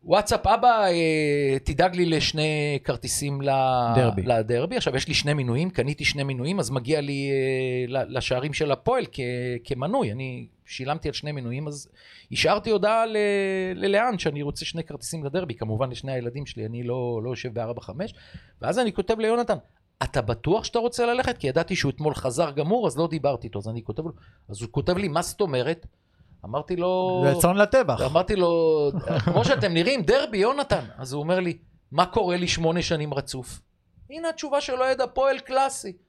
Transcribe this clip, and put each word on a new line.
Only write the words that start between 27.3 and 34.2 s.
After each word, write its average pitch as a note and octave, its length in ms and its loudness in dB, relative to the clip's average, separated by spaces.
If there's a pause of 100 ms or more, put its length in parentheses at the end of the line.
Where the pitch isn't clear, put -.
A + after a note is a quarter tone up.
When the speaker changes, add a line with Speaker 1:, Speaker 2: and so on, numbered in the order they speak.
Speaker 2:
לטבח. G3+ 500 4
Speaker 1:
אמרתי F3+ 300 2
לו, E3 540 4 (340)
"כמו F3+ 200 4
שאתם G#3 300 2
נראים, G3+ 280 2
דרבי, G#3+ 360 4
יונתן." A#3 460 2 (140)
אז B2+ 140 -10
הוא D3 100 -4
אומר F3+ 180 2
לי, F3 160 -2 (360)
"מה E3+ 140 4
קורה F3+ 300 0
לי F3 120 -2
שמונה E3 340 0
שנים D3+ 320 -2
רצוף?" C3+ 460 -8 (500)
הנה E4 180 -6